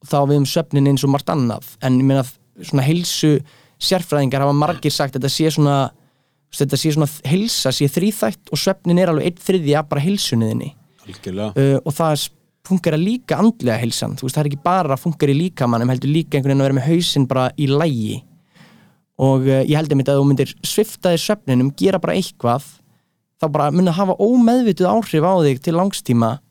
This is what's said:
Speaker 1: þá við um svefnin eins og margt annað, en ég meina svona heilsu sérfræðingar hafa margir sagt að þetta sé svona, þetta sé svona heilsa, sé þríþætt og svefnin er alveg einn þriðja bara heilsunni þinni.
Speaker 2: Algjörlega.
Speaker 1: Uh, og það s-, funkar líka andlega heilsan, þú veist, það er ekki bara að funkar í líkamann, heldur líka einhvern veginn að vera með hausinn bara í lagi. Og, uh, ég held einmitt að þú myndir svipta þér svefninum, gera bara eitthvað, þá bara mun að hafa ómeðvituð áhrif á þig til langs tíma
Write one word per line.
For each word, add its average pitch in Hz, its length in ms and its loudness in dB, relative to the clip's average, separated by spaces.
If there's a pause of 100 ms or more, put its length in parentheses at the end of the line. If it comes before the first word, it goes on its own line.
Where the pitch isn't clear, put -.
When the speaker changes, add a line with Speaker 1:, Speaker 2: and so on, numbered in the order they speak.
Speaker 1:
þá - 120 -2 (120)
við 147 80 4
um 143 100 2
svefnin 143 420 0
eins 139 160 2
og 139 60 2
margt 139 180 -2
annað, 131 360 -2 (180)
en 127 180 2
ég 131 40 2
meina 135 200 2 (380)
svona 139 200 -2
heilsu 156 580 0 (400)
sérfræðingar 147 600 -2
hafa 143 120 0
margir 151 380 -2
sagt 139 260 -4
að 127 60 -4
þetta 135 80 -2
sé 160 240 0
svona, 143 360 2 (640)
þetta 139 240 -2
sé 156 160 -2
svona 147 160 0 (160)
heilsa, 180 480 -2
sé 143 160 0
þríþætt 208 640 -2
og 151 60 -4
svefnin 175 400 0
er 185 100 4
alveg 156 160 0
einn 170 140 -4
þriðja 151 500 0
bara 139 120 -2
heilsunni 139 520 -2
þinni. 123 220 -8 (320)
Speaker 2:
Algjörlega. 101 500 -10
Speaker 1:
Uh, 139 300 2
og 151 80 -4
það 160 240 0
s-, - 120 -8 (360)
funkar 170 320 0
líka 185 400 -2
andlega 123 420 2
heilsan, 113 380 -4
þú 131 80 -8
veist, 131 100 -6
það 151 80 0
er 147 60 -2
ekki 143 120 -8
bara 175 300 0
að 131 140 -4
funkar 151 240 0
í 139 80 2
líkamann, 123 500 0
heldur 131 240 -2
líka 156 240 -2
einhvern 135 160 0
veginn 139 80 2
að 135 80 2
vera 135 80 0
með 131 140 -2
hausinn 165 360 0
bara 127 200 0 (100)
í 147 100 -2
lagi. 135 520 -2 (1000)
Og, 135 300 2
uh, 135 160 4
ég 151 140 0
held 156 120 -2
einmitt 139 220 2
að 139 80 2
þú 139 80 4
myndir 135 240 2 (100)
svipta - 520 -2
þér 165 100 -2
svefninum, 135 500 0
gera 185 240 0
bara 170 160 -2
eitthvað, 131 520 -2 (720)
þá 160 100 -2
bara 147 200 0
mun 180 180 2
að 165 80 0
hafa 185 240 0
ómeðvituð 226 680 4
áhrif 202 340 0
á 185 100 2 (120)
þig 135 160 0
til 170 120 -2
langs 190 280 -2
tíma 117 320 2 (160)